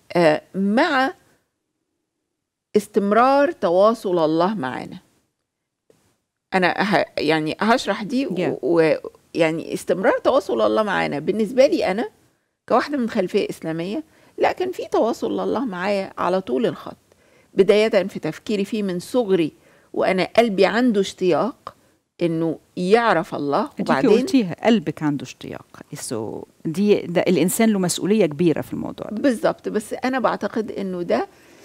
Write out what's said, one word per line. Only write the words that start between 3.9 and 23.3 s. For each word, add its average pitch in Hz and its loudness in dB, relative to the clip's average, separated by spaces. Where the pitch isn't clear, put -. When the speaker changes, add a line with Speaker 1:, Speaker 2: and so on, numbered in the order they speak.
Speaker 1:
الله 165 2
معانا. 131 -8
أنا 180 2
ه-، 185 2
يعني 156 0
هشرح 226 0
دي 247 -2
و-، - -6
Speaker 2:
Yeah. 165 -2
Speaker 1:
و-، 160 2
يعني 160 -2
استمرار 196 0
تواصل 240 0
الله 214 2
معانا 165 -2
بالنسبة 208 2
لي 311 0
أنا 226 -4
كواحدة 247 0
من 233 -2
خلفية 190 -2
إسلامية، 175 -8
لا، - 0
كان 370 -4
في 466 -10
تواصل 254 0
الله 202 -2
معايا 190 -4
على 185 0
طول 247 -2
الخط، - -6
بداية 208 4
في 202 -10
تفكيري 196 -4
فيه 214 -4
من 180 -2
صغري، 190 0
وأنا 180 0
قلبي 196 0
عنده 208 0
اشتياق 185 -2
إنه 165 -2
يعرف 190 2